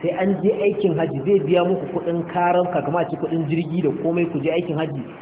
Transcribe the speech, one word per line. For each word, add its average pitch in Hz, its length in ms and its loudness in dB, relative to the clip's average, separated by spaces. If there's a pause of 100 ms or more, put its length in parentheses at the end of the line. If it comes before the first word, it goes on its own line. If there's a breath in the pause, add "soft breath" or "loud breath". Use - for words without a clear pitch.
sai 165 80 0 (100)
an 190 220 2
je 196 100 4
aikin 196 460 2
hajji 139 260 -2
zai 196 160 4
biya 175 240 4
muku 185 280 0
kuɗin 170 360 -2
karanka, 180 540 2
kama 147 180 0
a 165 80 -2
ce 160 80 -4
kuɗin 160 320 -2
jirgi 160 340 0
da 147 80 2 (120)
komai 170 280 2
ku 147 100 -2
je 139 100 0
aikin 170 260 -2
hajji, 147 240 -4 (220)